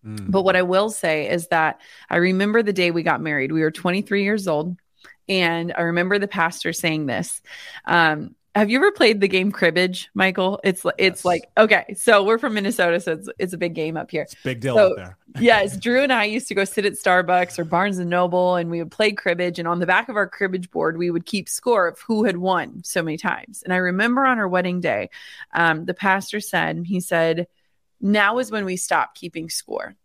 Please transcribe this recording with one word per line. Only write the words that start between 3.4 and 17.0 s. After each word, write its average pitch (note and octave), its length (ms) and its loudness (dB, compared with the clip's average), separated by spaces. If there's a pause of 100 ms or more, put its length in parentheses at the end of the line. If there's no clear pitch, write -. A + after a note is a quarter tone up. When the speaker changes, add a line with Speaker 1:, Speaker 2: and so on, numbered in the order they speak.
Speaker 2:
We D#3 120 0
were D#3 100 2
twenty-three G3 500 -2
years G3+ 240 -2
old. E3+ 300 -2 (520)
And E3+ 480 0
I - 60 -2
remember F3 360 0
the G3 100 -2
pastor E3+ 440 -2
saying D#3+ 340 -2
this. B2 360 -6 (440)
Um, D#3+ 480 2 (200)
have G#3 140 4
you A3+ 80 2
ever F#4+ 160 4
played A#3 300 4
the G3 60 4
game F#3 220 2
cribbage, F3+ 600 0
Michael? F#3+ 500 0
It's, F#3+ 220 -2 (140)
it's F#3 220 0
Speaker 1:
Yes. - 40 -16
Speaker 2:
like, F3 320 -2
okay, G#3+ 400 4
so G#3 260 6
we're G#3+ 140 4
from A#3 160 -2
Minnesota, F#3+ 480 0
so F3 120 -4
it's, D#3+ 160 -8 (100)
it's F#3 160 -4
a - 20 -10
big E3+ 180 -4
game D#3+ 220 -6
up D3+ 140 -8
here. D3+ 120 -4
Speaker 1:
It's - 120 -12
a - 100 -20
big C3 160 -6
deal B2+ 140 -2
Speaker 2:
So, G3+ 160 6
Speaker 1:
out - 60 -4
there. F#2 200 -14 (120)
<laughs> - 120 -10
Speaker 2:
yes, G#3 380 4
Drew A#3+ 240 2
and C4+ 100 0
I A3+ 120 2
used G#3+ 240 -4
to G#3+ 60 -8
go G3 100 0
sit G3 200 -4
at G3 80 0
Starbucks F3+ 640 2